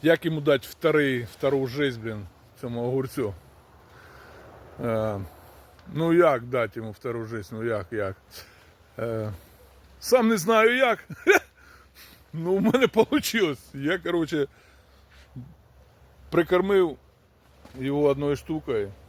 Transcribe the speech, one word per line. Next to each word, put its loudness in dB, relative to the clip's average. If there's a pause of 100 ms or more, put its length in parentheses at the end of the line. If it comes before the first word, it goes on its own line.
як 4
йому -2
дати 2
вторий, 0
втору -2
жизнь, -4
блін, -8 (360)
цьому -6
огурцю? -4 (1500)
Е, -2 (760)
ну 0
як 4
дати -4
йому -10
втору -8
жизнь? -10
Ну -8
як, -4
як? -4 (840)
Е, -4 (680)
сам 2
не 2
знаю 4
як. 2 (200)
<laughs> 6 (920)
Ну, 0
в 2
мене 4
получилось. 0 (140)
Я, -2
коротше, -2 (1800)
прикормив 2 (840)
його -2
одною 2
штукою. -4 (160)